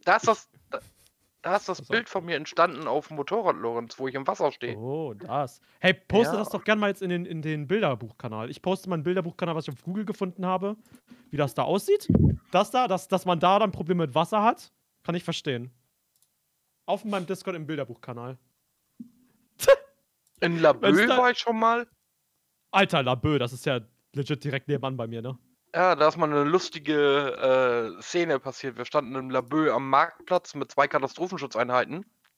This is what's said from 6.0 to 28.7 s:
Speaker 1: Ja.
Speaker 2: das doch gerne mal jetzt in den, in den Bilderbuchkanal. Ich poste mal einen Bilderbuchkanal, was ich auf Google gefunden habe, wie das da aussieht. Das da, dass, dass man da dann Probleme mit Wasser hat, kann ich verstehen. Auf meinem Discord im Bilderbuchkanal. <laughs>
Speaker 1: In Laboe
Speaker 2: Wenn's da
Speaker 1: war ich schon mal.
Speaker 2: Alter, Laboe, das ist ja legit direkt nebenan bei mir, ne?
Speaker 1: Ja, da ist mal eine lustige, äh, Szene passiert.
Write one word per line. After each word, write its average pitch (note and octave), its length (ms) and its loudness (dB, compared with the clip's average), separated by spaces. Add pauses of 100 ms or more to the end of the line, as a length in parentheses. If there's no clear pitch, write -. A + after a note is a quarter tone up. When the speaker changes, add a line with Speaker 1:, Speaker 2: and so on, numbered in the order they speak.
Speaker 1:
Ja. G3+ 40 -2
Speaker 2:
das G#3 100 -4
doch F#3 140 -8
gerne G#3+ 160 2
mal G#3 80 0
jetzt G3 140 -4
in F#3 80 -4
den, F3 160 -2
in E3 160 -8
den D3+ 260 -6
Bilderbuchkanal. B2 840 -4
Ich D3 120 -14
poste F#3 260 -2
mal F#3 60 -4
einen D#3+ 100 -4
Bilderbuchkanal, F3 520 -4
was D#3+ 120 -6
ich D3 60 -10
auf B2 100 -16
Google G3 220 -6
gefunden F#3 400 -6
habe, F#3 320 -2 (520)
wie - 80 -10
das C#3+ 180 0
da C3+ 80 0
aussieht. G4 440 0 (440)
Das G#3 200 2
da, B3+ 160 2
dass, F3+ 220 -2
dass F#3 160 0
man F3 160 2
da F#3+ 180 6
dann G#3 140 2
Probleme F3 340 0
mit B2 80 -4
Wasser F#3+ 280 2
hat, - 280 2 (320)
kann E3+ 120 -4
ich F3 100 -4
verstehen. B2+ 480 -6 (1120)
Auf G3+ 180 -2
meinem G3+ 220 -4
Discord F#3 320 -6
im D#3 100 -10
Bilderbuchkanal. B2+ 680 -10 (640)
<laughs> - 1400 -2
Speaker 1:
In E3+ 180 0
Laboe D#3+ 360 6
Speaker 2:
Wenn's G#3+ 140 6
da B3+ 80 4
Speaker 1:
war B3 140 6
ich A#3+ 80 -4
schon A#3 180 -2
mal. A#3 300 2 (840)
Speaker 2:
Alter, F#3 320 2
Laboe, C3 360 0
das B2 140 -4
ist B2 120 -10
ja C3 140 0 (340)
legit C#3+ 300 -6
direkt C3+ 240 -6
nebenan C3 300 -4
bei A#2+ 100 -6
mir, A#2 140 -10
ne? B2 160 -10 (360)
Speaker 1:
Ja, F3+ 220 4
da D3+ 120 6
ist D#3 100 2
mal D#3+ 120 2
eine D3 140 2
lustige, C#3 1500 2
äh, G#2 40 -18
Szene E3 380 0
passiert. C3 380 -10